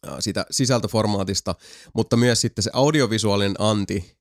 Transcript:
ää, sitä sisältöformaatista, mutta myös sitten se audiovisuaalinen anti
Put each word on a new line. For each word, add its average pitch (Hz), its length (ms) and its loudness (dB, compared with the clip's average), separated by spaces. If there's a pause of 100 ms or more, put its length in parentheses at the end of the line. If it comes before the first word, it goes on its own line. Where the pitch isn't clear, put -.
ää, 67 140 -10
sitä 101 300 -4
sisältöformaatista, 107 1040 -2 (380)
mutta 113 240 0
myös 120 240 4
sitten 110 220 -2
se 110 100 -2
audiovisuaalinen 110 840 2
anti 101 600 -2